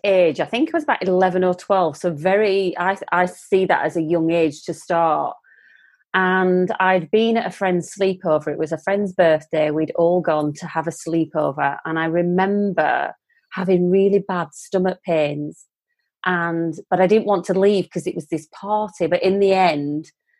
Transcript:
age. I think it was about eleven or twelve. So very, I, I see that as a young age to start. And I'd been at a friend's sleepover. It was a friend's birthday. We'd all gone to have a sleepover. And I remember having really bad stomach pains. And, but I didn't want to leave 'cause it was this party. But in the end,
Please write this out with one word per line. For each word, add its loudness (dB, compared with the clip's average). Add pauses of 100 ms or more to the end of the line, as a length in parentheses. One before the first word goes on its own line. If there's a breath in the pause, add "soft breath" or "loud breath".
age. 4
I -2
think 0
it -4
was -2
about 0
eleven 2
or 2
twelve. 0
So -2
very, 0
I, -2 (160)
I 4
see 0
that 2
as -4
a 0
young 0
age 0
to -6
start. -2 (800 soft breath)
And 2 (100)
I'd 2
been 2
at -2
a -8
friend's -4
sleepover. -2
It -4
was -4
a -2
friend's -2
birthday. 2
We'd -2
all 2
gone -2
to -12
have -6
a -4
sleepover. -2
And -4
I -2
remember 0 (380)
having 2
really 4
bad -4
stomach -4
pains. -4 (600)
And, -2 (140)
but 0
I 6
didn't 2
want 0
to -2
leave 2
'cause -8
it -4
was -8
this -6
party. -4
But 0
in 2
the 4
end, 0 (300)